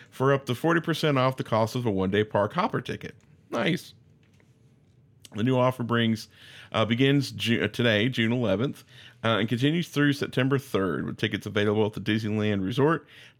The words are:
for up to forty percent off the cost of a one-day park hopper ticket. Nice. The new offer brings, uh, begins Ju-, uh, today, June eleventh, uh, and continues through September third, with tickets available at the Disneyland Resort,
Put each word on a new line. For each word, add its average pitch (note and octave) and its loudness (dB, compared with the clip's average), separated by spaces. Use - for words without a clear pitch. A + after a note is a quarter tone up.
for C3+ 2
up C#3 -2
to D3+ -2
forty E3 0
percent D#3 0
off C3 2
the C3+ -6
cost A2+ 0
of B2 -4
a A2 0
one-day F#2+ 2
park G#2 0
hopper G3+ -2
ticket. - -10
Nice. G#3 -4
The G#2+ -2
new B2+ 2
offer B2 2
brings, A2+ 0
uh, A2 4
begins C3+ 2
Ju-, G#2 0
uh, G2+ 0
today, A#2 2
June A#2 0
eleventh, A#2 -2
uh, A2+ 2
and A2 0
continues D3 0
through C#3+ 0
September C3+ -2
third, F2+ -4
with - -8
tickets G#2+ -4
available G#2 0
at G#2 -4
the G2 -10
Disneyland G#2+ -2
Resort, C3+ 0